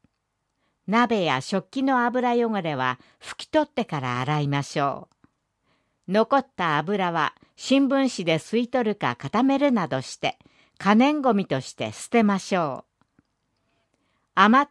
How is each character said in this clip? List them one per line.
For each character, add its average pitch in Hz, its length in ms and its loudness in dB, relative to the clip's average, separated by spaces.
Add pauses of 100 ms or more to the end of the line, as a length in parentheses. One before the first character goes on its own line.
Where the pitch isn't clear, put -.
(840)
鍋 226 380 0
や 135 180 0
食 - 280 -6
器 262 140 -6
の 254 220 0
油 240 280 -2
汚 226 280 -2
れ 160 140 -4
は 127 240 -2 (220)
拭 - 160 -16
き - 100 -16
取 302 180 2
っ - 40 -8
て - 160 -6
か 151 140 -6
ら 123 200 -4
洗 147 220 0
い 143 60 -2
ま 143 160 -2
し - 160 -8
ょ 139 280 -4 (1000)
う。 180 40 -8
残 220 280 2
っ 254 160 -2
た 160 220 0
油 180 340 -2
は 160 220 -2 (220)
新 277 320 2
聞 269 260 0
紙 185 120 -8
で 160 100 2
吸 214 220 -4
い 240 100 0
取 233 240 -2
る 202 40 -6
か 123 200 -4
固 208 280 -2
め 269 140 4
る 277 140 2
な 190 160 0
ど 131 140 -2
し - 160 -14
て、 - 200 -6 (400)
可 202 180 4
燃 285 260 4
ご 254 120 2
み 196 120 -2
と 135 160 -2
し - 120 -14
て 107 200 -8
捨 - 160 -16
て 233 140 4
ま 202 160 0
し - 180 -4
ょ 147 280 -4
う。 - 340 -20 (1160)
余 226 300 6
っ - 60 -8